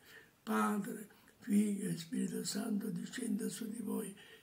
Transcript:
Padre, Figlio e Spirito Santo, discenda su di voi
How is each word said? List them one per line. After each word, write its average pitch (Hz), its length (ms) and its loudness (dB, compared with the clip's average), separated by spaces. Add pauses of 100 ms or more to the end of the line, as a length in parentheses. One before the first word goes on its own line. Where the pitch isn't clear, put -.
(420)
Padre, 214 680 0 (300)
Figlio 202 500 4
e 170 80 0
Spirito - 480 -2
Santo, - 460 0
discenda - 580 -2
su - 200 -6
di - 120 -6
voi - 360 -2 (260)